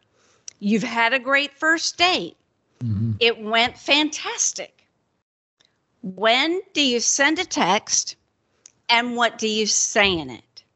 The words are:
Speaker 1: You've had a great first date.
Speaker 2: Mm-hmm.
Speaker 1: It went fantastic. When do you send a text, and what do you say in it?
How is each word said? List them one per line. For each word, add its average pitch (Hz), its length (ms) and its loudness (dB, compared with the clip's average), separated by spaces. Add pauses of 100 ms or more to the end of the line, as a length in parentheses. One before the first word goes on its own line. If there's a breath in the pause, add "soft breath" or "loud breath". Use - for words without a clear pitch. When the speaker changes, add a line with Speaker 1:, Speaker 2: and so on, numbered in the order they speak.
(600 loud breath)
Speaker 1:
You've 202 240 0
had 233 300 0
a 269 60 0
great 277 340 -2
first 320 440 0
date. 339 380 0 (480)
Speaker 2:
Mm-hmm. 113 360 -2
Speaker 1:
It 226 220 2
went 226 360 -2
fantastic. 302 1000 -2 (1200)
When 240 600 2 (120)
do 302 80 0
you 247 180 2
send 285 400 2
a 370 60 -2
text, - 680 -2 (760)
and 240 260 2
what 226 220 0
do 220 100 -2
you 214 200 0
say 202 440 2
in 151 200 -4
it? - 320 -20 (120)